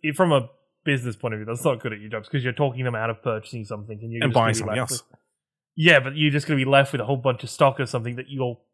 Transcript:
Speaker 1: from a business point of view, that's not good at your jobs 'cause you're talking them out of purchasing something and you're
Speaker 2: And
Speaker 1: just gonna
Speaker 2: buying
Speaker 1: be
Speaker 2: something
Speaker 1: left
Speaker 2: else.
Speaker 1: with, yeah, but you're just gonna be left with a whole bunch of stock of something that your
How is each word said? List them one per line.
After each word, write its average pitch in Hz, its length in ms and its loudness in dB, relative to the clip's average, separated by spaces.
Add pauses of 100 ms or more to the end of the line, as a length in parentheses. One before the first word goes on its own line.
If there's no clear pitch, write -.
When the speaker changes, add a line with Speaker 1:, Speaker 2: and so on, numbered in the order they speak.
(140)
Speaker 1:
from 180 160 4
a 131 180 4 (360)
business 123 320 -2
point 113 180 -4
of 107 40 -8
view, 107 80 -10
that's 117 180 -6
not 131 160 2
good 117 120 -6
at 107 80 -10
your 107 100 -14
jobs 107 180 -8
'cause 135 160 -2
you're 123 80 -2
talking 127 320 -2
them 123 100 -2
out 113 160 -2
of 110 140 -8
purchasing 113 400 -6
something 107 360 -12
and 117 120 -10
you're 117 100 -4
Speaker 2:
And 139 100 2
Speaker 1:
just - 20 -2
gonna 120 100 6
Speaker 2:
buying 113 80 4
Speaker 1:
be 110 60 0
Speaker 2:
something 107 200 -4
Speaker 1:
left 127 140 -4
Speaker 2:
else. - 180 -6
Speaker 1:
with, - 80 -20 (580)
yeah, 160 220 6
but 135 180 -2
you're 151 140 4
just 143 160 0
gonna 151 120 2
be 131 60 2
left 139 280 4
with 131 80 -2
a 110 60 -2
whole 135 100 0
bunch 127 260 0
of 123 80 -10
stock 139 300 2
of 123 80 -2
something 120 280 -4
that 127 120 -10
your 131 320 -4 (140)